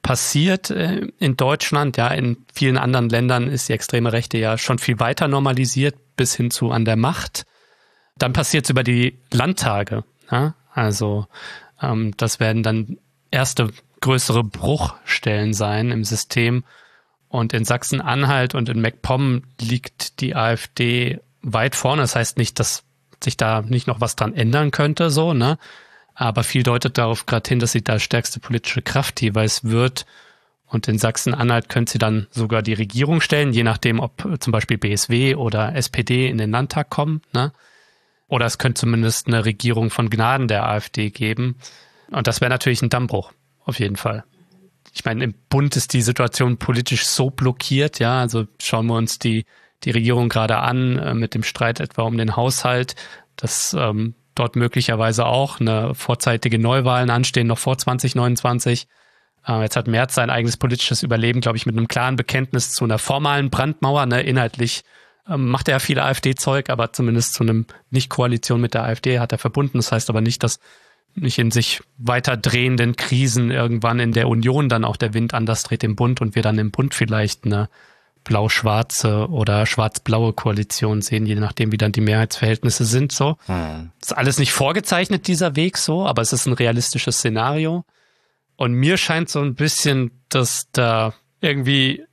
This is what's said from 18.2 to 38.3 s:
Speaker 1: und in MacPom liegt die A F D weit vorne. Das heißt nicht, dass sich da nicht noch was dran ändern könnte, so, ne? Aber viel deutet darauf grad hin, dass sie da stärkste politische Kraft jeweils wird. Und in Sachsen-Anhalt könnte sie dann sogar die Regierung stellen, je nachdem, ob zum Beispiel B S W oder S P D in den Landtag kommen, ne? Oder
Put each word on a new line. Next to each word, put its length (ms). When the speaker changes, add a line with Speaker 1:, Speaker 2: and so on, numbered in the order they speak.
Speaker 1:
und 140
in 120
MacPom 640
liegt 580
die 140
A 200
F 140
D 520
weit 320
vorne. 260
Das 140
heißt 240
nicht, 200
dass 220
sich 140
da 240
nicht 240
noch 160
was 140
dran 180
ändern 380
könnte, 400
so, 240
ne? 240
Aber 280
viel 200
deutet 340
darauf 300
grad 200
hin, 120
dass 120
sie 120
da 160
stärkste 400
politische 420
Kraft 400
jeweils 420
wird. 440
Und 220
in 100
Sachsen-Anhalt 720
könnte 220
sie 80
dann 320
sogar 320
die 100
Regierung 480
stellen, 320
je 80
nachdem, 380
ob 280
zum 100
Beispiel 300
B 120
S 180
W 260
oder 400
S 140
P 120
D 280
in 100
den 100
Landtag 400
kommen, 320
ne? 220
Oder 200